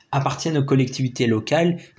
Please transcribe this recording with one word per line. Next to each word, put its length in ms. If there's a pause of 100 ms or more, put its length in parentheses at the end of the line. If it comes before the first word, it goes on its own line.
(120)
appartiennent 460
aux 80
collectivités 640
locales 500 (220)